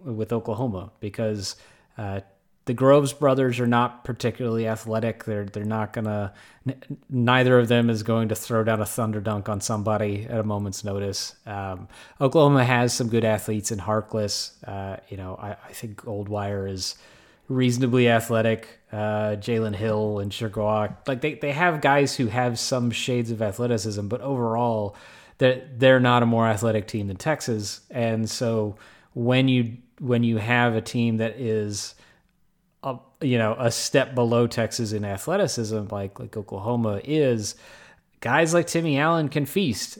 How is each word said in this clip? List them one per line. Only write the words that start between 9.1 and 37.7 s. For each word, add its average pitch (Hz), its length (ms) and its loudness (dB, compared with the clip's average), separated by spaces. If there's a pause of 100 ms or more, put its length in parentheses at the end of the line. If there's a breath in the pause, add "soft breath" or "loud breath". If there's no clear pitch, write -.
dunk 104 260 -4
on 104 140 -4
somebody 104 640 -2
at 120 140 -4
a 104 40 0
moment's 104 400 -4
notice. 98 520 -6 (100)
Um, 98 420 -10 (320 loud breath)
Oklahoma 143 460 6
has 123 260 2
some 120 160 -2
good 110 160 2
athletes 107 480 -2
in 107 60 -4
Harkless. 107 760 -4 (140)
Uh, 98 300 -10 (120)
you 101 60 -12
know, 95 240 -12
I, 104 120 -10
I - 220 -16
think 107 280 -14
Goldwire 101 640 -6
is 95 280 -8 (520 soft breath)
reasonably 127 640 2
athletic. 113 680 0 (120)
Uh, 107 440 -2
Jalen 110 400 -2
Hill 107 420 -2
and 101 140 -4
Chigua, 107 640 -2 (100)
like, 131 160 -4
they, 151 140 -2
they 143 160 -4
have 156 300 0
guys 143 340 4
who 127 120 0
have 120 300 0
some 120 320 0
shades 120 400 -2
of 113 140 -4
athleticism, 107 640 -2
but 120 140 -4
overall, 117 760 0 (420 loud breath)
they're, 127 400 2
they're 131 220 8
not 123 240 6
a - 20 4
more 113 220 4
athletic 110 400 0
team 101 220 -4
than 95 80 -8
Texas. 117 640 -4 (100)
And 113 360 0
so 110 500 -2 (360 soft breath)
when 127 360 2
you, 120 280 0 (220)
when 120 240 0
you 117 140 2
have 120 360 2
a 110 80 0
team 117 360 0
that 113 220 -4
is 107 540 -4 (880 soft breath)
a, 127 140 -6 (220)
you 123 180 2
know, 110 220 2
a 120 100 2
step 131 460 0
below 120 320 4
Texas 110 460 -4
in 104 100 -4
athleticism, 110 880 -2
like, 98 280 -8
like - 180 -12
Oklahoma 107 680 -2
is, 127 520 0 (680 loud breath)